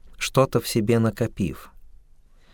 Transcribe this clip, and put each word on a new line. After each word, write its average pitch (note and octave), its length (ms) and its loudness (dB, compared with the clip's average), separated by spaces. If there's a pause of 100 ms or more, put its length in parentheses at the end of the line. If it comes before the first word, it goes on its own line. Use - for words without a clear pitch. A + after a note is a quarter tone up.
(160)
что-то - 440 0
в - 80 -10
себе A#2 300 2
накопив. A2 720 -2 (840)